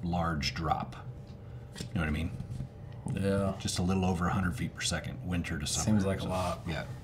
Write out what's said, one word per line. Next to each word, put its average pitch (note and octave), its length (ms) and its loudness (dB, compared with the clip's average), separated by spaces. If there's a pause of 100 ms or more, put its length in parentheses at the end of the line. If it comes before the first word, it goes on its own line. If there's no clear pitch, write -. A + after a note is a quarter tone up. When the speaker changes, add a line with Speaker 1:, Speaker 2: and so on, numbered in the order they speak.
Speaker 1:
large E2 500 2
drop. - 420 0 (840)
You - 60 -6 (100)
know F2 60 2
what D#2 60 2
I D2+ 40 2
mean? D#2+ 200 0 (840)
Speaker 2:
Yeah. G2 460 2
Speaker 1:
Just - 200 -2
a - 20 2
little F#2 240 4
over F2+ 220 4
a E2+ 60 4
hundred F2+ 220 2
feet E2+ 200 -2
per - 60 -6
second, - 440 -2
winter F2 340 0
to - 80 -2
summer. - 180 0
Speaker 2:
Seems G#2+ 200 6
like F#2+ 140 2
a - 40 -2
Speaker 1:
So, F2+ 60 -2
Speaker 2:
lot. F2+ 380 0
Speaker 1:
yeah. D2+ 160 -2 (200)